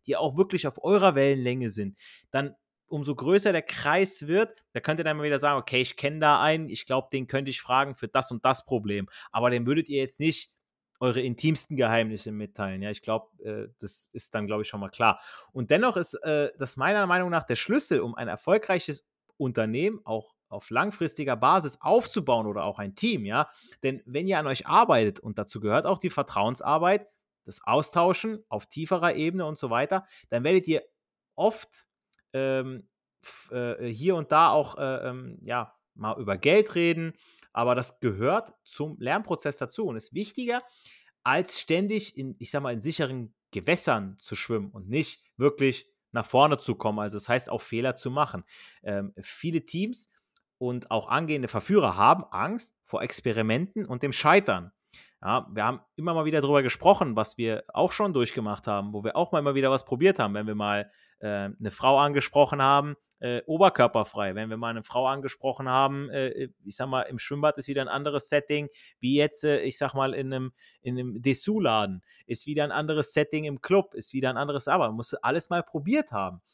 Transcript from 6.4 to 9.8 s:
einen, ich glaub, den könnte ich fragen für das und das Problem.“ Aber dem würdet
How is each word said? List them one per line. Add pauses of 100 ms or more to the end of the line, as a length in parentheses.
einen,
ich
glaub,
den
könnte
ich
fragen
für
das
und
das
Problem.“ (220)
Aber
dem
würdet